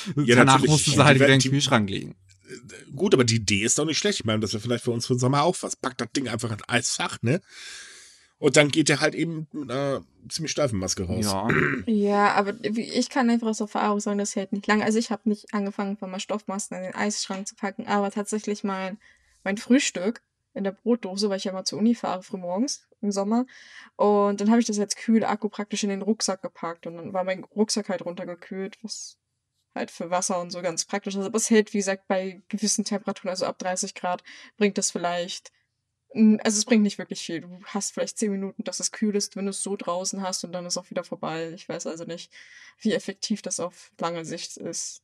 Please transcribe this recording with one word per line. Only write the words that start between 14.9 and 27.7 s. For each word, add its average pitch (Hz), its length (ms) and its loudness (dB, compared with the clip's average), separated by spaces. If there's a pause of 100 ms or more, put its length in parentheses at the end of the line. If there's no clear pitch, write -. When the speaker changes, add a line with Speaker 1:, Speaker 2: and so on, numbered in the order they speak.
Speaker 3:
ich 240 100 -2
hab - 160 -4
nicht 208 300 -2
angefangen, 202 420 -2
von 185 140 -10
meiner 190 80 -6
Stoffmaske 196 560 -6
in 185 80 -8
den 185 100 -8
Eisschrank 202 540 -4
zu - 80 -14
packen, 208 320 -6
aber 202 240 0
tatsächlich 208 520 -4
mein, 190 360 -4 (440)
mein 196 140 -2
Frühstück 233 640 0 (320)
in 196 100 -6
der 196 80 0
Brotdose, 208 600 -2
weil 190 80 -2
ich - 60 -6
ja 190 60 -2
mal 185 140 -6
zur 196 140 -6
Uni 233 160 4
fahre, - 260 -4
frühmorgens 185 680 -4 (140)
im 202 100 -2
Sommer. 208 360 0 (480)
Und 202 440 4
dann 208 120 4
hab 233 80 6
ich 226 80 4
das 208 100 -2
als 202 180 -2
Kühlakku 214 540 2
praktisch - 340 -6
in 202 60 0
den 196 140 -4
Rucksack 202 400 -2
gepackt. 170 420 -10
Und 170 120 -10
dann 170 160 -12
war 185 100 0
mein 185 200 -4
Rucksack - 460 -2